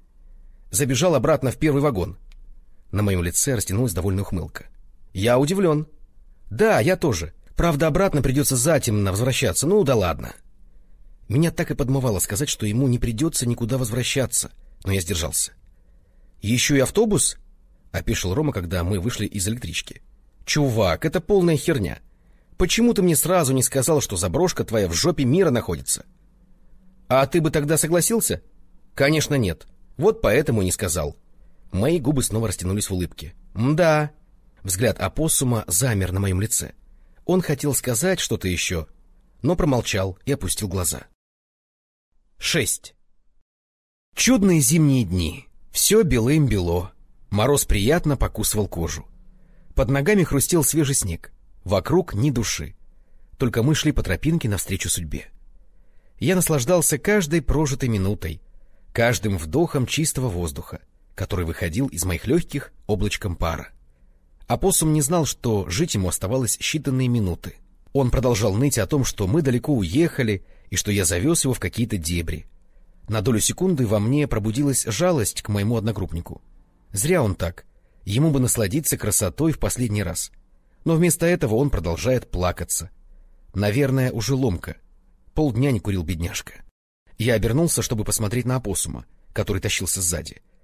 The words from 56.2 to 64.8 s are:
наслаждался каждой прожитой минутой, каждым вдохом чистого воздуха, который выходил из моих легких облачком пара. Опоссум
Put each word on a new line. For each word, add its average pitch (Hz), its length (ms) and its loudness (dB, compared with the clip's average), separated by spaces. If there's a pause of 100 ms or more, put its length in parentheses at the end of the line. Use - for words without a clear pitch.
наслаждался 156 640 2
каждой 175 440 0
прожитой 139 460 0
минутой, 95 540 -2 (500)
каждым 113 460 0
вдохом 123 480 0
чистого 143 420 -2
воздуха, 87 520 -6 (340)
который 90 320 -4
выходил 87 400 -4
из 82 180 -6
моих 87 220 -4
легких 147 460 -2 (160)
облачком 104 480 -2
пара. - 320 -4 (800)
Опоссум 160 440 2